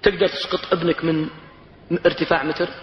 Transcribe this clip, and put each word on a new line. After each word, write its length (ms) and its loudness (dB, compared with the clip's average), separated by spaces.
تقدر 240 4
تسقط 460 -2
ابنك 320 0
من 240 0
ارتفاع 360 2
متر؟ 260 -2